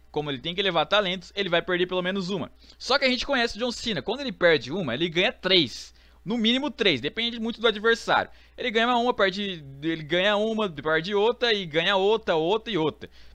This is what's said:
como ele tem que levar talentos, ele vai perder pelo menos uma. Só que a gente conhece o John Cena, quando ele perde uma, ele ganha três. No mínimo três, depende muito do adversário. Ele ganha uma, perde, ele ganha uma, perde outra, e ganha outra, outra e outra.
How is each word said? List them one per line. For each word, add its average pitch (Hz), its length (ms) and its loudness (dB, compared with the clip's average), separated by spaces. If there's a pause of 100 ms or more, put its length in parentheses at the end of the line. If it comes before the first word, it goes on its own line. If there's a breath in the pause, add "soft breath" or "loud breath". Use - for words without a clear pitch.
como 147 220 -4
ele 131 80 -6
tem 165 160 -8
que 196 60 -2
levar 170 240 2
talentos, 190 500 -2
ele 196 140 -4
vai 170 120 2
perder 175 260 0
pelo 180 140 -2
menos 185 280 -4
uma. 180 200 -6 (280 soft breath)
Só - 200 0
que 285 60 0
a 262 60 4
gente 247 160 -2
conhece 240 320 0
o - 20 -10
John 247 140 -2
Cena, 202 280 -4
quando 226 200 -6
ele 262 100 -6
perde 156 400 4
uma, 156 220 -2
ele 160 160 0
ganha 185 240 0
três. 180 600 0 (300 soft breath)
No 214 140 -4
mínimo 247 340 2
três, 175 300 0
depende 233 380 -4
muito 220 200 -6
do 226 80 2
adversário. 208 600 2 (280 soft breath)
Ele 240 140 -4
ganha 226 240 2
uma, 240 180 2
perde, 190 500 -2 (180)
ele 160 220 -2
ganha 180 340 2
uma, 214 320 0
perde 160 440 -2
outra, 226 400 2
e 202 120 -2
ganha 170 320 2
outra, 202 380 2
outra 202 360 0
e 196 60 0
outra. 156 320 -2 (260 soft breath)